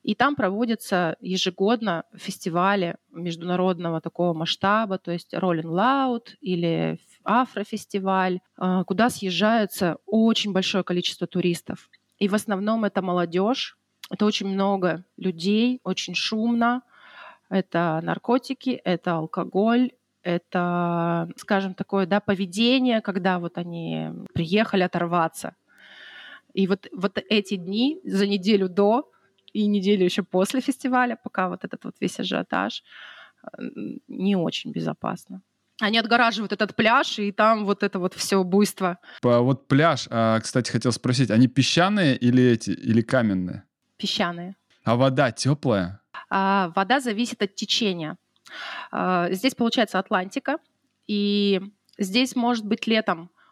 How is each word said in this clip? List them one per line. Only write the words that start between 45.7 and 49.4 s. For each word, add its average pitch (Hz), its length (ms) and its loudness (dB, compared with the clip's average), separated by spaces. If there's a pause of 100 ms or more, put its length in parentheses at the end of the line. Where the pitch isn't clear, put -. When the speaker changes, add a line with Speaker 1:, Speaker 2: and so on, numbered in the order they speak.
Speaker 1:
А, 196 460 0
вода 196 240 2
зависит 233 420 -4
от 202 140 -2
течения. 180 640 -2 (760)
А, 180 400 0
здесь, 196 240 -2